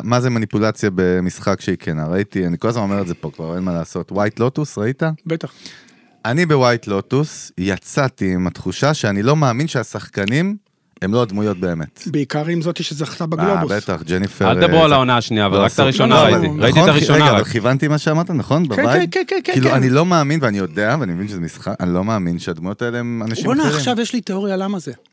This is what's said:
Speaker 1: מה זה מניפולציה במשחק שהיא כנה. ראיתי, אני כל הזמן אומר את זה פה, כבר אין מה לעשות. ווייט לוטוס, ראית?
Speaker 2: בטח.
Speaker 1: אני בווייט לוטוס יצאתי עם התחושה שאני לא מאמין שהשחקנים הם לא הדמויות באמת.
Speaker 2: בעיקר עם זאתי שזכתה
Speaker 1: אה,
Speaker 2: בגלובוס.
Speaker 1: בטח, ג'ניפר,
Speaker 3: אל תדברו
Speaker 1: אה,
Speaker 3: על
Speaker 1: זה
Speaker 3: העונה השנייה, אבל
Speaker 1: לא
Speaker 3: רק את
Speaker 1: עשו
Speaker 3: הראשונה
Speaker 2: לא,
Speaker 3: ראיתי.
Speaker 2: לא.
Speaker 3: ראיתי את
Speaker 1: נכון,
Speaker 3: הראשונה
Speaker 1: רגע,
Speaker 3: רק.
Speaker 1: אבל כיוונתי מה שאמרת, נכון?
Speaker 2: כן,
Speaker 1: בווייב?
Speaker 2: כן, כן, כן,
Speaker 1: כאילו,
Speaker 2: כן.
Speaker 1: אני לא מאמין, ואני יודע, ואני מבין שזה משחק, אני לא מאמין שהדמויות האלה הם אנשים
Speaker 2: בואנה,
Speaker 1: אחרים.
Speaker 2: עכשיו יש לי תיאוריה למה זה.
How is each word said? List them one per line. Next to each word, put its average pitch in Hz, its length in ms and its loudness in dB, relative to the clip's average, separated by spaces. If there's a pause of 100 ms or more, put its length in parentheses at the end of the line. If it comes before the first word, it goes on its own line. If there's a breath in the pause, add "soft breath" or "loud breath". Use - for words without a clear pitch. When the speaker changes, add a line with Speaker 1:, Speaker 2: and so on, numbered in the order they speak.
Speaker 1:
מה 120 160 2
זה 127 100 0
מניפולציה 110 640 0
במשחק 90 680 0
שהיא 92 180 -2
כנה. 78 280 -6
ראיתי, 92 400 -2
אני 87 120 -2
כל 113 100 -2
הזמן 113 140 -2
אומר 101 200 -2
את 92 40 -6
זה 85 80 -4
פה, 78 200 -10
כבר 82 220 -8
אין 92 80 -4
מה 90 80 -4
לעשות. 85 400 -8
ווייט 104 280 -2
לוטוס, 135 380 -4
ראית? 117 240 -4 (240)
Speaker 2:
בטח. 165 260 -6 (720 loud breath)
Speaker 1:
אני 143 220 0
בווייט 127 400 2
לוטוס 120 720 -2
יצאתי 95 760 -2
עם 90 120 0
התחושה 95 480 -2
שאני 101 280 -2
לא 135 140 4
מאמין 143 320 2
שהשחקנים 127 880 -2 (460)
הם 95 120 0
לא 123 80 4
הדמויות 104 380 -2
באמת. 85 460 -4
Speaker 2:
בעיקר 151 400 -4
עם 170 160 -2
זאתי 170 200 -4
שזכתה 156 420 -8
Speaker 1:
אה, - 20 -4
Speaker 2:
בגלובוס. 170 460 0
Speaker 1:
בטח, 98 300 -4
ג'ניפר, 92 480 0
Speaker 3:
אל 90 40 4 (120)
תדברו 160 120 6
Speaker 1:
אה, 160 60 8
Speaker 3:
על 151 60 6
Speaker 1:
זה 143 40 6
Speaker 3:
העונה 127 220 4
השנייה, 110 300 0
אבל 95 100 2
Speaker 1:
לא 101 60 6
Speaker 3:
רק 107 40 4
את 113 60 0
Speaker 1:
עשו 139 100 2
Speaker 3:
הראשונה 131 320 4
Speaker 2:
לא, 156 60 8
Speaker 3:
ראיתי. 123 260 4
Speaker 2:
לא. - 60 -2 (100)
Speaker 3:
ראיתי 120 160 4
את 165 60 8
Speaker 1:
נכון, 196 40 6
Speaker 3:
הראשונה 151 360 4
Speaker 1:
רגע, 139 80 6
Speaker 3:
רק. - 20 4
Speaker 1:
אבל 101 100 4
כיוונתי 127 440 0
מה 151 100 2
שאמרת, 160 320 0
נכון? 147 320 0
Speaker 2:
כן, 156 60 0
Speaker 1:
בווייב? 151 420 2
Speaker 2:
כן, 370 180 -2
כן, 381 160 -2
כן, 370 80 -2
Speaker 1:
כאילו, 131 180 4
Speaker 2:
כן. - 40 2
Speaker 1:
אני 127 160 4
לא 147 160 4
מאמין, 160 360 2
ואני 104 160 2
יודע, 98 420 0
ואני 95 140 -4
מבין 98 140 -4
שזה 98 120 -8
משחק, 82 400 -8
אני 87 140 0
לא 92 100 0
מאמין 92 340 -2
שהדמויות 90 440 -8
האלה 120 160 -4
הם 120 280 -6
אנשים 113 180 -6
Speaker 2:
בואנה, 262 180 0
Speaker 1:
אחרים. 151 140 2
Speaker 2:
עכשיו 220 240 -2
יש 226 120 -6
לי 240 80 -4
תיאוריה 196 360 -4
למה 190 220 -4
זה. 143 140 -12 (200)